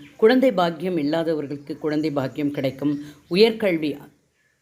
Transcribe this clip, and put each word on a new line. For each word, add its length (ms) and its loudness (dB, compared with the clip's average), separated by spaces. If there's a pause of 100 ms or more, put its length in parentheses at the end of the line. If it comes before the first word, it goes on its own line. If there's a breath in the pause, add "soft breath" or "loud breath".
(160)
குழந்தை 360 6
பாக்கியம் 460 0
இல்லாதவர்களுக்கு 800 -4
குழந்தை 340 -2
பாக்கியம் 440 -4
கிடைக்கும். 400 -2 (340 loud breath)
உயர்கல்வி 600 2 (720)